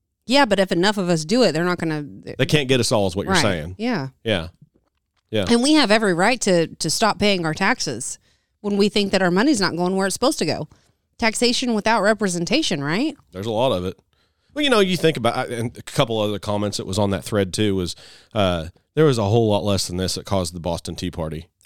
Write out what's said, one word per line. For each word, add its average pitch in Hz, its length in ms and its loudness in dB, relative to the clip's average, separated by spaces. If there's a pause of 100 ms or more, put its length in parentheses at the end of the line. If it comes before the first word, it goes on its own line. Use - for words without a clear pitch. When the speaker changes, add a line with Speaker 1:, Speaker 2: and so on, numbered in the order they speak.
(260)
Speaker 1:
Yeah, 277 200 4
but 196 140 2
if 190 120 0
enough 196 260 2
of 185 120 -2
us 160 140 0
do 220 200 2
it, 170 100 4
they're 160 100 0
not 180 140 0
gonna 156 260 -4
Speaker 2:
They 127 420 -6
can't 147 220 2
get 127 120 4
us 113 120 0
all 104 160 2
is 87 80 -4
what 98 100 -2
you're 190 80 -2
Speaker 1:
Right. 175 80 2
Speaker 2:
saying. 92 360 -2
Speaker 1:
Yeah. 208 320 -4 (140)
Speaker 2:
Yeah. 92 260 -2 (840)
Yeah. 107 180 0
Speaker 1:
And 240 140 2
we 302 100 2
have 269 180 4
every 214 220 2
right 202 280 2
to, 175 260 2
to - 220 -8
stop 202 300 0
paying 196 260 2
our 156 80 -2
taxes 151 640 -4 (440)
when 202 160 -2
we 208 120 4
think 196 220 0
that 190 100 2
our 180 100 4
money's 214 300 4
not 160 140 0
going 180 200 0
where 190 120 0
it's 185 60 -2
supposed - 260 0
to 190 60 -2
go. 143 220 -4 (500)
Taxation 240 560 0
without 214 280 2
representation, 190 840 0
right? 202 320 -2 (160)
Speaker 2:
There's 95 140 -8
a 117 60 -2
lot 120 200 2
of 90 140 -2
it. 95 120 -6 (560)
Well, 302 100 -4
you 285 60 0
know, 226 100 6
you 185 180 2
think 160 200 2
about, 120 320 -2
and 117 280 -6
a - 40 -16
couple 120 380 -2
other 104 200 -2
comments 104 380 -4
that - 100 -8
was 95 120 -4
on 101 120 2
that 92 120 -4
thread 98 300 -2
too 104 220 0
was, 90 200 -4 (380)
uh, 90 340 0 (280)
there 156 100 4
was 135 120 4
a 110 60 0
whole 110 260 4
lot 101 140 2
less 98 240 0
than 87 100 -6
this 92 180 -2
that 95 100 -10
caused 90 280 -2
the 90 60 -10
Boston 85 360 -6
Tea 90 160 -6
Party. 80 360 -8 (180)